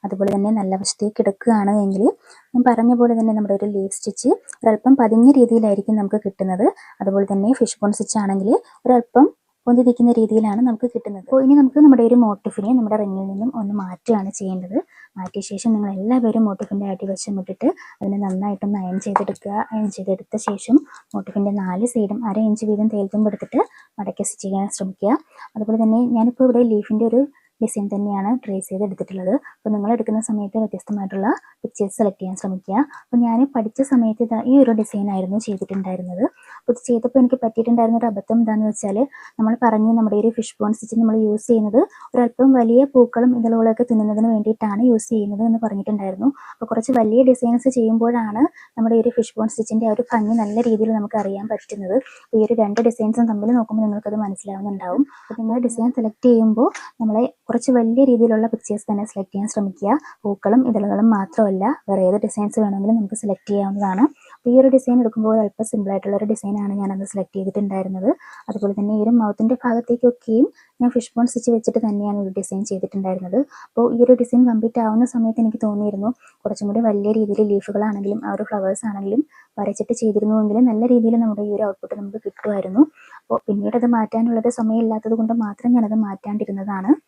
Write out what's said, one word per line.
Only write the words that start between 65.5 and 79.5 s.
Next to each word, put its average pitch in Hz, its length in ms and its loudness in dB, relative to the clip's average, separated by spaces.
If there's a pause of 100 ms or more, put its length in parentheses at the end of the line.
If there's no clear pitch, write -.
സിമ്പിൾ 196 220 -4
ആയിട്ടുള്ള 196 260 -4
ഒരു 208 120 -4
ഡിസൈനാണ് 202 480 -4
ഞാനന്ന് 196 320 -6
സെലക്ട് 190 260 -8
ചെയ്തിട്ടുണ്ടായിരുന്നത്. 190 720 -4 (400)
അതുപോലെ 202 300 -4
തന്നെ 202 180 -2
ഈ 214 80 0
ഒരു 233 140 2
മൗത്തിൻ്റെ 220 440 0
ഭാഗത്തേക്കൊക്കെയും 240 840 0 (320)
ഞാൻ 247 160 2
ഫിഷ് 233 200 -2
ബോൺ 233 160 2
സ്റ്റിച്ച് 233 240 -2
വെച്ചിട്ട് 226 320 -2
തന്നെയാണ് 202 360 -4
ഒരു 190 160 -6
ഡിസൈൻ 196 220 -6 (100)
ചെയ്തിട്ടുണ്ടായിരുന്നത്. 190 680 -4 (300)
അപ്പോൾ 233 160 0 (100)
ഈ 233 100 2
ഒരു 247 160 8
ഡിസൈൻ 240 200 2 (100)
കംപ്ലീറ്റ് 226 340 -2
ആവുന്ന 226 300 2
സമയത്ത് 226 300 0
എനിക്ക് 220 220 -2
തോന്നിയിരുന്നു 208 440 -4 (320)
കുറച്ചും 208 260 -6
കൂടി 220 200 -2
വലിയ 208 300 -2
രീതിയിൽ 208 220 0 (120)
ലീഫുകളാണെങ്കിലും 202 720 -4
ആ 208 80 -6
ഒരു 208 160 -6
ഫ്ലവേഴ്സ് 196 400 -4
ആണെങ്കിലും 202 320 -2 (360)